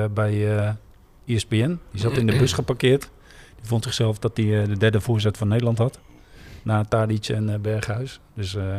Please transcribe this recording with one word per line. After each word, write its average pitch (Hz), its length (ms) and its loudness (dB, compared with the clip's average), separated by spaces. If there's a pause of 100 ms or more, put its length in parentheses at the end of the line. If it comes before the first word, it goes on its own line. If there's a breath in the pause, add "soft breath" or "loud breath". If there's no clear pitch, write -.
eh, 107 120 0
bij, 104 440 0
eh, 104 120 0 (560)
E 120 120 0
S - 80 -2
P - 60 -18
N. 139 280 0 (120)
Die 101 100 -8
zat 117 160 0
in 117 100 2
de 107 100 4
bus 131 160 4
geparkeerd. 127 560 2 (500 soft breath)
Die 110 80 -12
vond 113 160 0
zichzelf 110 360 -2
dat - 180 -2
hij, 107 240 2
eh, 104 60 0
de 104 100 -2
derde 107 240 4
voorzet 107 360 0
van 107 100 -2
Nederland 117 300 2
had. 117 220 0 (640 loud breath)
Na 107 200 2
Tadic 110 440 0
en, 107 260 -2
eh, 104 60 -4
Berghuis. 110 600 -4 (140)
Dus, 98 220 -6
eh, 98 80 -4 (160)